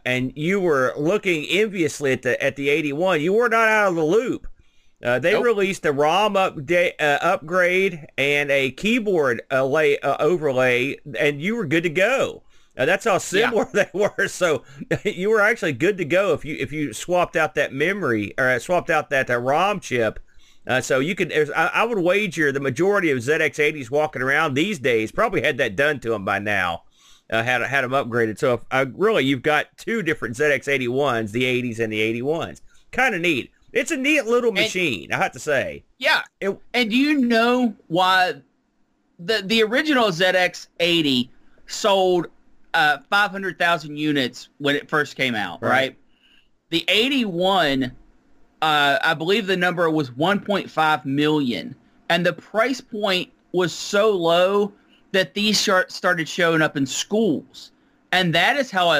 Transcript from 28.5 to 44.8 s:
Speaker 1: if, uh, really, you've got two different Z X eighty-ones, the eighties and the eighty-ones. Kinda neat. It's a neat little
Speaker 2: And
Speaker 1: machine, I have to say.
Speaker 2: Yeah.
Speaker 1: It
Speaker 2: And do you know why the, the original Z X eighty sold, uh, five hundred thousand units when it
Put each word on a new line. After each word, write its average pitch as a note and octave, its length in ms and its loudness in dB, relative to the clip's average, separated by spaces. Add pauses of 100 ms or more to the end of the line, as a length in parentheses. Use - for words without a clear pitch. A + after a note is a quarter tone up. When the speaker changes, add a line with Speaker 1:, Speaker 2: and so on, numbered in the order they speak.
Speaker 1:
if, A#2 60 -4 (100)
uh, C3 220 0
really, F#3 320 0
you've C3+ 180 0
got D3+ 260 0 (100)
two A3 240 -6
different C#3 340 -4
Z C#3+ 80 0
X C#3+ 240 0
eighty-ones, B2+ 640 0
the B2+ 140 0
eighties B2 340 -2
and A2 120 0
the G#2+ 80 -2
eighty-ones. A#2 600 -4 (320)
Kinda A#3+ 260 -2
neat. E3 320 -2 (220)
It's B3+ 180 -2
a E4 60 -2
neat C4+ 300 0
little A#3+ 240 2
Speaker 2:
And G3 80 -2
Speaker 1:
machine, F3 540 -2
I A#2+ 60 -2
have F3+ 140 -2
to B2+ 60 -16
say. G#2+ 460 -2 (140)
Speaker 2:
Yeah. C4+ 240 0 (180)
Speaker 1:
It G3 180 -4 (160)
Speaker 2:
And A#3+ 160 0
do A#3 60 0
you D4 220 2
know A#3+ 560 2 (140)
why F3+ 460 2 (840)
the, G3+ 260 -2
the A3 180 2
original B3 500 2
Z E3 120 0
X F3+ 440 0 (120)
eighty D3+ 500 2 (360)
sold, F#3 600 2 (480)
uh, D3+ 240 2 (120)
five G3+ 200 2
hundred F#3+ 280 -8
thousand D#3+ 380 -2
units D3 520 -2 (100)
when C#3+ 180 0
it - 120 -8